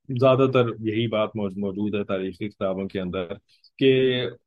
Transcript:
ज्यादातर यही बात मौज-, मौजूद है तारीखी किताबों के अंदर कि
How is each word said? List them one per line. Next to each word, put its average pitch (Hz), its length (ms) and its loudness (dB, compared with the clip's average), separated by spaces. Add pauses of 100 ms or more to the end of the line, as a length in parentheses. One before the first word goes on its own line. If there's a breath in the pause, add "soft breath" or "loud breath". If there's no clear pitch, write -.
ज्यादातर 127 720 4
यही 110 260 -2
बात 107 280 -2
मौज-, 101 220 -4
मौजूद 101 380 -4
है 101 80 -2
तारीखी 95 440 -6
किताबों 98 400 -4
के 98 120 -6
अंदर 90 340 -6 (460 soft breath)
कि 127 560 2 (120)